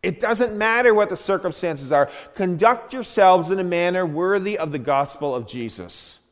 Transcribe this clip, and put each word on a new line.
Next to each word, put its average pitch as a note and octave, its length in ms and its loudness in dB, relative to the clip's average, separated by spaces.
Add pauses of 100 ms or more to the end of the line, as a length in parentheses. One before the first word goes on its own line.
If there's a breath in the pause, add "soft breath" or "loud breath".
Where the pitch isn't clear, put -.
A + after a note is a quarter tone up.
It F#3 180 -4
doesn't A3 380 0
matter A3+ 360 4
what G#3 160 4
the F#3 80 -6
circumstances E3 720 -4
are. C#3+ 180 4 (240 loud breath)
Conduct G3 600 0
yourselves F#3 580 4
in G3 80 -2
a F#3 40 -2
manner F3+ 420 0
worthy F#3 520 -2
of D#3+ 140 -6
the D3 80 -6
gospel C#3 560 -2
of A#2+ 120 -6
Jesus. G#2 720 -12 (120)